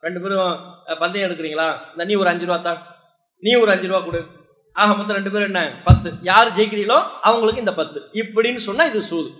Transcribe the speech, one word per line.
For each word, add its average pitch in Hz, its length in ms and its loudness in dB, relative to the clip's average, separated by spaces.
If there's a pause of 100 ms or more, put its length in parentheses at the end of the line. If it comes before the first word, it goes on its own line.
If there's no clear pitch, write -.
ரெண்டு 175 200 -8
பேரும், 185 320 -2 (320)
அஹ், 160 140 -8
பந்தயம் 185 300 -4
எடுக்கிறீங்களா? 160 380 -4 (240)
இந்த 170 140 -8
நீ 208 100 0
ஒரு 190 140 2
அஞ்சு 170 160 -2
ரூபா 175 120 -2
தா, 175 160 -4 (680)
நீ 220 120 4
ஒரு 220 160 4
அஞ்சு 185 160 0
ரூபா 190 120 0
கொடு, 170 220 -6 (540)
ஆக 208 180 4
மொத்தம் 202 220 -2
ரெண்டு 196 160 -4
பேரும் 202 220 -2
என்ன, 160 300 -4
பத்து, 170 380 4
யார் 214 300 6
ஜெயிக்கிறீங்களோ 214 520 2 (180)
அவங்களுக்கு 226 380 2
இந்த 202 140 -2
பத்து 160 260 -4 (140)
இப்படின்னு 226 440 -2
சொன்னா 214 260 0
இது 226 180 0
சூது. 160 280 -6 (100)